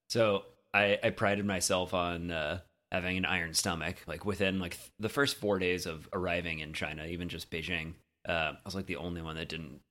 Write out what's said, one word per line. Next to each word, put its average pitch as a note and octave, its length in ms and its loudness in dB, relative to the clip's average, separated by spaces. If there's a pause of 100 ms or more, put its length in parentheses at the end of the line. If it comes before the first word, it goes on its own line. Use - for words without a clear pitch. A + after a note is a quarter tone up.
so G#2+ 360 4 (280)
I, G2+ 300 6
I A#2 60 6
prided G2+ 360 2
myself F#2 480 2
on, F2 380 0
uh, D#2+ 280 -2 (340)
having F#2 240 0
an F#2 80 0
iron E2+ 280 0
stomach. F2 440 0 (100)
Like, E2 160 -6
within, F#2+ 360 2
like, F2 180 -4
th-, - 220 -16
the G#2+ 100 0
first C#3+ 320 2
four G#2 180 4
days F2+ 260 2
of D#2+ 280 -8
arriving F2 460 0
in D#2 120 -6
China, D#2 360 -6
even F2 200 -4
just E2+ 240 -8
Beijing, E2 440 -4 (300)
uh, D#2+ 280 0
I - 100 -12
was, F#2+ 120 -8
like, F#2+ 100 -4
the F2 100 -4
only E2+ 260 -4
one D#2+ 140 -6
that D#2+ 140 -6
didn't D#2+ 420 -10